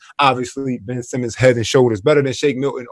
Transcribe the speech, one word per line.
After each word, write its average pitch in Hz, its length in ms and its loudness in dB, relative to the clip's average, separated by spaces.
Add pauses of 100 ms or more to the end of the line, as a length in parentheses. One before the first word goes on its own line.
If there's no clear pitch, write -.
(200)
Obviously, 131 580 -2
Ben 120 260 -8
Simmons 123 320 -6
head 127 220 6
and 113 100 -2
shoulders 120 320 2
better 147 220 2
than 135 120 -2
Shake 139 240 -2
Milton 131 340 -6